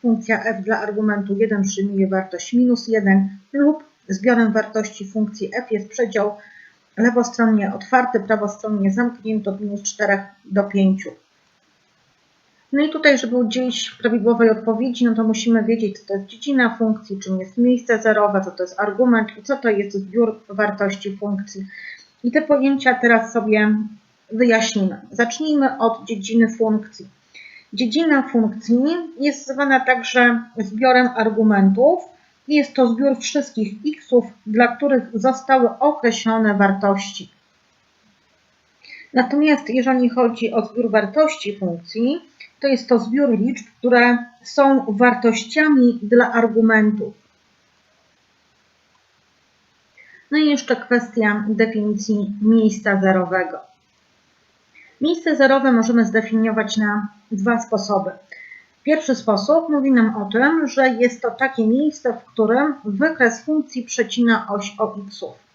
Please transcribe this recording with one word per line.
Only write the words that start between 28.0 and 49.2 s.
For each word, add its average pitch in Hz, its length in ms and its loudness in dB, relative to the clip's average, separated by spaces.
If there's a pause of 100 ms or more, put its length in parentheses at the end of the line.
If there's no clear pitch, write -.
funkcji 226 640 0 (360)
jest 277 260 -2
zwana 269 340 2
także 247 640 2 (160)
zbiorem 240 580 2
argumentów. 220 840 4 (480)
Jest 294 260 0
to 254 120 4
zbiór 247 320 0
wszystkich 214 560 -4 (220)
xów, - 280 2 (220)
dla 240 300 2
których 269 280 0 (100)
zostały 254 640 2
określone 226 760 0
wartości. 196 760 0 (1800)
Natomiast 285 540 2
jeżeli 247 400 2
chodzi 233 440 0
o 220 140 0
zbiór 233 240 -4
wartości 208 680 -2
funkcji, 214 600 -6 (400)
to 277 60 -4
jest 262 220 -2
to 240 100 4
zbiór 233 400 0
liczb, 240 280 -4 (120)
które 240 400 4 (240)
są 269 460 2
wartościami 240 1120 2
dla 233 300 2
argumentów. 220 840 2 (3250)